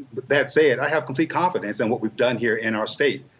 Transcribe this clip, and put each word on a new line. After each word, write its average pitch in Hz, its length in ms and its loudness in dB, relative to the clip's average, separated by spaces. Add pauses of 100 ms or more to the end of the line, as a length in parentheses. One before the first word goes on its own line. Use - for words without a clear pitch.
(280)
that 139 240 2
said, 143 280 4
I 147 100 -2
have 151 160 0
complete 135 240 -2
confidence 117 500 -2
in 113 100 0
what 117 120 -2
we've 110 140 -4
done 123 220 0
here 113 180 0
in 113 200 -2
our 107 120 -2
state. 135 360 0 (160)